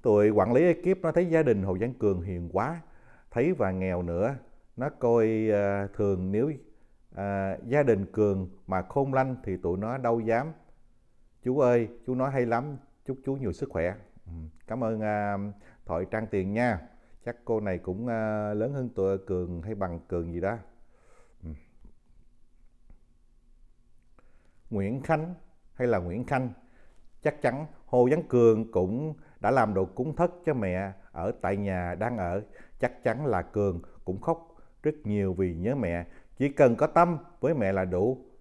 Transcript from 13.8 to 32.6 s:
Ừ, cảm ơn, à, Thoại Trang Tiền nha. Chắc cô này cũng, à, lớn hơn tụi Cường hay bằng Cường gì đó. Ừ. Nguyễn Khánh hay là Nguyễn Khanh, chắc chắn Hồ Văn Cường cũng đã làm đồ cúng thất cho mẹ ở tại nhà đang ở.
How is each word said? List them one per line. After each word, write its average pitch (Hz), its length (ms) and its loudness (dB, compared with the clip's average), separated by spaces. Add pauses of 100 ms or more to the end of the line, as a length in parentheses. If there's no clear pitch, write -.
Ừ, 85 60 -16 (360)
cảm 120 160 -4
ơn, 110 180 -2
à, 104 360 -2 (480)
Thoại 85 260 -4
Trang 110 160 -4
Tiền 98 260 -2
nha. 113 280 0 (440)
Chắc 120 100 -8 (100)
cô 113 140 0
này 98 180 -4
cũng, 95 300 -6
à, 107 460 -2
lớn 113 200 -2
hơn 131 160 -4
tụi 98 280 0
Cường 90 440 -4
hay 107 140 -8
bằng 90 320 -6
Cường 85 260 -4
gì 85 60 -4
đó. 98 180 -2 (840)
Ừ. 82 60 -12 (3250)
Nguyễn 110 320 -2
Khánh 160 320 -2 (400)
hay 123 140 -2
là 113 100 2
Nguyễn 90 280 -4
Khanh, 131 240 -2 (720)
chắc 147 200 -2
chắn 139 240 -2 (200)
Hồ 123 260 6
Văn 156 120 0
Cường 113 480 6
cũng 113 420 -2 (260)
đã 107 120 2
làm 113 220 4
đồ 95 120 0
cúng 131 300 -6
thất 175 160 0 (140)
cho 156 80 0
mẹ 95 380 -2 (200)
ở 92 200 -4 (100)
tại 98 160 -2
nhà 90 380 -4
đang 113 220 -4
ở. 92 240 -2 (380)